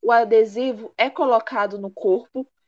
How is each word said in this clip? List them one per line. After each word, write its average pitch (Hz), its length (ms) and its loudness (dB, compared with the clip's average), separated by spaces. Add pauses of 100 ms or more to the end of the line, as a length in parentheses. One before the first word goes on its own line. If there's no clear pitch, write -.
o 226 80 0
adesivo 226 880 2
é 233 120 0
colocado 220 720 -2
no 196 120 -10
corpo 240 560 -2 (220)